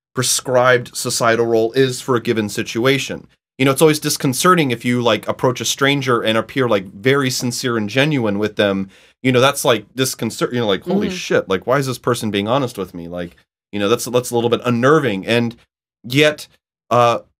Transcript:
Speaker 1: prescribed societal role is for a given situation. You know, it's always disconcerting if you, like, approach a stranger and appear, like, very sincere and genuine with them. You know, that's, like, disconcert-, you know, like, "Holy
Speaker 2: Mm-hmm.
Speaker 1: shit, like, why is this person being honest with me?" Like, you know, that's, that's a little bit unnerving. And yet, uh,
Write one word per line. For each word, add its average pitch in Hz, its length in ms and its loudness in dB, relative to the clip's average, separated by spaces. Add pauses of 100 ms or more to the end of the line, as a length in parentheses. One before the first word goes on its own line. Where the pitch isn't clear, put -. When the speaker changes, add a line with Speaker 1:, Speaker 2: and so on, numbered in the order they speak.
(140)
Speaker 1:
prescribed 127 840 2
societal 117 500 0
role 113 260 2
is 127 280 2
for 127 160 0
a 110 60 -2
given 110 260 -2
situation. 117 760 -2 (320)
You 131 60 0
know, 139 60 4
it's 131 120 2
always 156 160 4
disconcerting 147 720 0
if 117 140 -6
you, 123 180 0
like, 110 260 0
approach 127 320 -2
a 117 40 -6
stranger 131 580 0
and 110 160 0
appear, 123 300 -2
like, 101 240 2
very 131 380 0
sincere 123 460 -4
and 107 120 -2
genuine 123 500 0
with 104 180 -2
them. 98 320 0 (340)
You 127 100 2
know, - 80 4
that's, 139 240 2
like, 117 300 0
disconcert-, - 580 -4
you 123 80 -2
know, 113 60 0
like, 95 180 0
"Holy 202 240 -2
Speaker 2:
Mm-hmm. 185 80 -6
Speaker 1:
shit, - 320 -2
like, 92 180 -2
why 127 120 2
is 139 80 -2
this 127 120 -6
person 117 320 -2
being 101 180 -2
honest 131 300 0
with 90 160 -8
me?" 85 140 -12
Like, 87 280 -10 (360)
you 104 60 -6
know, 101 100 0
that's, 117 160 2
that's 123 260 -2
a 120 40 -4
little 117 160 0
bit 117 140 2
unnerving. 120 600 2
And 117 300 0 (480)
yet, 147 420 0 (440)
uh, 117 300 4 (200)